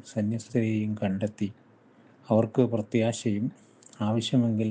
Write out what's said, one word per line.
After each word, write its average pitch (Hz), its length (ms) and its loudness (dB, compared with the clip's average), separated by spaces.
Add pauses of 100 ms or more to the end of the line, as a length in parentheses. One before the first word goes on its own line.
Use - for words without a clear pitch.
സന്യസ്തരെയും 110 880 -2
കണ്ടെത്തി 101 540 -2 (800)
അവർക്ക് 110 340 4
പ്രത്യാശയും 110 840 0 (540)
ആവശ്യമെങ്കിൽ 113 720 0